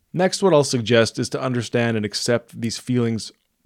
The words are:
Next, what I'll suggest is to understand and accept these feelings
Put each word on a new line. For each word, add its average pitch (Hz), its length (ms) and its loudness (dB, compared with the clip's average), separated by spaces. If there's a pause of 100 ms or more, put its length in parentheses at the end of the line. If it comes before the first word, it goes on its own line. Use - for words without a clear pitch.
(120)
Next, 185 300 0
what 190 100 4
I'll 147 100 6
suggest 117 560 2
is 127 120 -2
to 143 120 -4
understand 120 540 -2
and 107 100 -2
accept - 540 -4
these 113 180 -6
feelings 117 540 -2 (340)